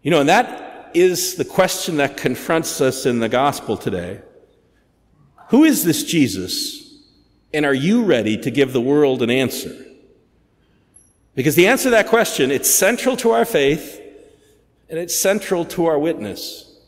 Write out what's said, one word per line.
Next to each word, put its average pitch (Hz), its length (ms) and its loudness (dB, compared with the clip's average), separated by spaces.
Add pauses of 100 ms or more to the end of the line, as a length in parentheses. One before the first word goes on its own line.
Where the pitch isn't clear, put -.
You 147 80 -2
know, 160 100 4
and 143 80 2
that - 640 -2
is 175 440 2
the 131 100 -4
question 185 500 -2
that 139 220 -2
confronts 160 640 -2
us 127 240 0
in 120 140 0
the 113 100 -2
gospel 123 480 -2
today. 92 420 -8 (1300)
Who 277 160 6
is 311 180 2
this 165 220 0
Jesus? - 960 -4 (540)
And 151 100 0
are 139 80 2
you 180 300 2
ready 113 340 2
to 127 140 -4
give 131 240 0
the 120 80 2
world 135 400 2
an 117 80 0
answer? - 440 -2 (1600)
Because 139 200 0
the 180 140 6
answer 262 160 2
to 262 60 2
that 214 180 2
question, 202 420 2
it's 127 180 -2
central 240 480 0
to 226 140 0
our 233 160 2
faith, 147 520 -2 (920)
and 160 80 -8
it's 170 180 -6
central 190 480 0
to 170 220 -2
our 156 120 2
witness. 147 680 -6 (200)